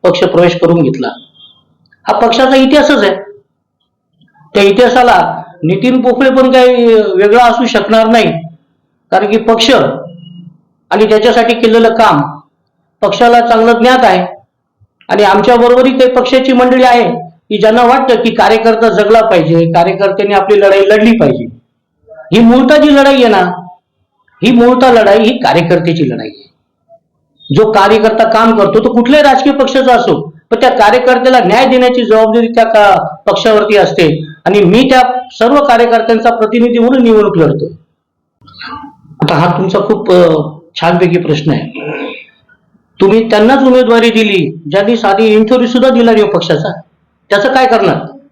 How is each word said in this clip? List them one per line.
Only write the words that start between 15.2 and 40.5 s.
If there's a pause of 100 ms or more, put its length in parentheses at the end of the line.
आमच्या
बरोबरही
काही
पक्षाची
मंडळी
आहे (140)
की
ज्यांना
वाटतं
की
कार्यकर्ता
जगला
पाहिजे,
कार्यकर्त्यांनी
आपली
लढाई
लढली
पाहिजे. (880)
ही
मूळतः
जी
लढाई
आहे
ना, (800)
ही
मूळतः
लढाई
ही
कार्यकर्त्याची
लढाई
आहे. (1040)
जो
कार्यकर्ता
काम
करतो
तो
कुठल्याही
राजकीय
पक्षाचा
असो, (160)
पण
त्या
कार्यकर्त्याला
न्याय
देण्याची
जबाबदारी
त्या
का-,
पक्षावरती
असते (200)
आणि
मी
त्या (300)
सर्व
कार्यकर्त्यांचा
प्रतिनिधी
म्हणून
निवडणूक
लढतोय. (1500)
आता
हा
तुमचा
खूप,
अ, (420)